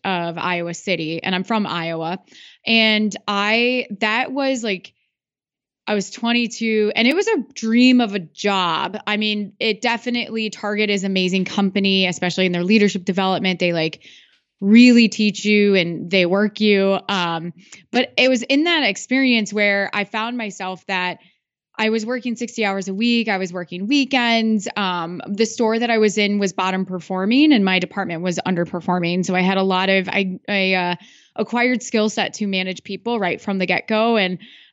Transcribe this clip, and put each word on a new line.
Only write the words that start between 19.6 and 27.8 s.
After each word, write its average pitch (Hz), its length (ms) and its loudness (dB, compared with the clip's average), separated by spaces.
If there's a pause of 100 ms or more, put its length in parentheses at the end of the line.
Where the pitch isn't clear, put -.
I 202 120 -4
found 226 320 -8
myself 190 480 -10
that 180 340 -4 (580)
I 220 120 0
was 220 160 -2
working 247 320 -6
sixty 226 260 -6
hours 196 240 -2
a 190 60 -6
week. 233 340 0
I 202 100 0
was 185 140 -6
working 180 360 -8
weekends. 233 880 0
Um, 175 500 -4
the 202 180 0
store 226 340 0
that 233 100 0
I 226 80 2
was 214 200 2
in 208 220 2
was 196 140 0
bottom 185 320 -2
performing 190 680 2
and 208 140 4
my 185 140 4
department 175 420 -4